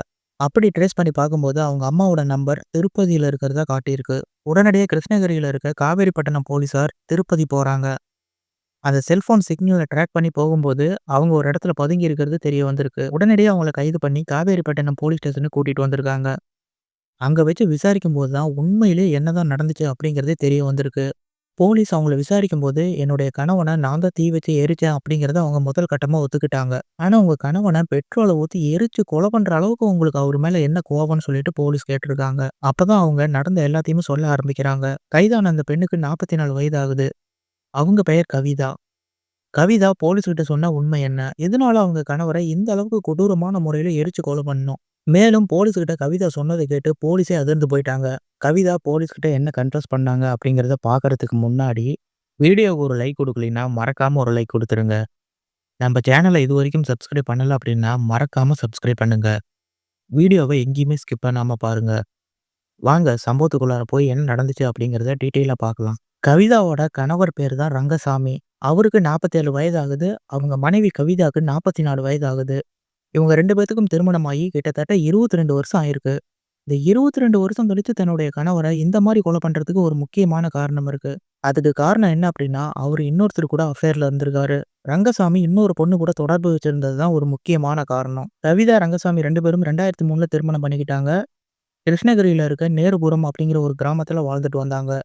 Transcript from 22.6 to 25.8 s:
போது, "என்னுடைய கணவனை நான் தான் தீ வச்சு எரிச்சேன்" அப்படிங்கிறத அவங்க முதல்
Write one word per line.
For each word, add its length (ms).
போது, 200
"என்னுடைய 320
கணவனை 460
நான் 260
தான் 120
தீ 160
வச்சு 240
எரிச்சேன்" 400
அப்படிங்கிறத 440
அவங்க 220
முதல் 280